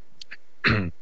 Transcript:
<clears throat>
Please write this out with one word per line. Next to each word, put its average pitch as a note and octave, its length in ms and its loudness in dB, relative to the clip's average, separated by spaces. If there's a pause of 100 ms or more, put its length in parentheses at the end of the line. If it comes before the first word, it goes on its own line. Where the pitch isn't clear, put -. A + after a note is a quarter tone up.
(640)
<clears throat> G#2+ 220 6 (140)